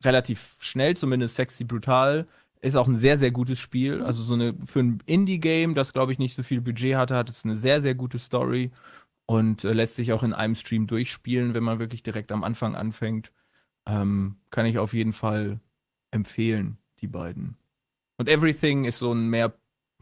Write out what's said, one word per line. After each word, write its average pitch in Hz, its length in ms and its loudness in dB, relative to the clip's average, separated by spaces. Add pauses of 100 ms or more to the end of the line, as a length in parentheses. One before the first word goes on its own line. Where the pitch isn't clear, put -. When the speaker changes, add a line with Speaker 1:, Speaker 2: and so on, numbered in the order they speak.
Speaker 1:
relativ 127 560 2
schnell, 147 340 0
zumindest 127 400 0
sexy, 123 300 -4
brutal. 131 600 2 (340)
Ist 135 160 2
auch 123 100 4
ein 131 80 4
sehr, 135 220 6
sehr 131 140 4
gutes 123 280 -2
Spiel. 135 380 -2
Speaker 2:
Mhm. - 80 -4
Speaker 1:
Also 117 180 -2
so 120 120 0
eine, 117 180 2 (120)
für - 140 -2
ein 120 260 2
Indie-Game, 165 680 2
das, 135 160 0
glaub 131 180 2
ich, 131 80 -2
nicht 127 200 -2
so 131 60 -4
viel 123 180 -2
Budget 127 340 0
hatte, 127 220 2
hat 120 120 -2
es - 140 -14
eine 110 140 -2
sehr, 135 240 2
sehr 135 140 0
gute 123 240 -6
Story 127 520 -2 (540)
und, 110 400 2
äh, 107 80 0
lässt 113 240 0
sich 117 160 0
auch 113 100 0
in 117 80 0
einem 110 240 -2
Stream 110 320 -2
durchspielen, 120 680 -2
wenn 117 80 0
man 113 160 0
wirklich 117 240 -8
direkt 107 280 -8
am 104 140 -4
Anfang 113 320 -4
anfängt. 110 560 -6 (520)
Ähm, 101 520 0 (120)
kann 117 160 0
ich 113 120 2
auf 104 160 -2
jeden 110 180 0
Fall 107 480 -2 (520)
empfehlen, 107 680 -2 (240)
die 110 60 -8
beiden. 87 500 -10 (640)
Und 123 100 -2
Everything 151 540 4
ist 120 160 -2
so 123 120 0
ein 117 180 0
mehr 117 220 2 (500)